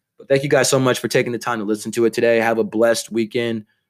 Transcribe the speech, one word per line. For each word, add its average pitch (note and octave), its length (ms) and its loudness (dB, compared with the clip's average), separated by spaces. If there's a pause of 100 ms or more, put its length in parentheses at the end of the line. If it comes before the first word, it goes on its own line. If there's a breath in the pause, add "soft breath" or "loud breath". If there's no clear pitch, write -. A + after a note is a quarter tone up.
(160)
But - 120 -20
thank C3+ 160 2
you D3 40 -4
guys C3+ 220 2
so C#3 80 2
much B2+ 220 2
for A#2 80 -4
taking B2 240 0
the A#2 60 -6
time A#2+ 200 -6
to G#2 60 -6
listen G#2+ 280 -4
to A#2 120 2
it A2+ 80 4
today. A#2 240 2
Have A2+ 220 2
a A2 60 0
blessed A2 460 0
weekend. A2+ 560 -4 (240)